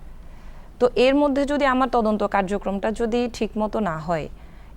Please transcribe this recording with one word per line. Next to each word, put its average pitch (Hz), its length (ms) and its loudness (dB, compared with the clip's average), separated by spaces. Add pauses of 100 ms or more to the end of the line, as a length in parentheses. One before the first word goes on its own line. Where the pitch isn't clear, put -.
(800)
তো 247 160 6
এর 262 180 6
মধ্যে 285 300 4
যদি 285 200 2
আমার 254 280 4
তদন্ত 214 300 2
কার্যক্রমটা 202 680 0
যদি 233 420 0
ঠিকমতো 214 480 -2
না 170 180 0
হয় 156 300 -2 (480)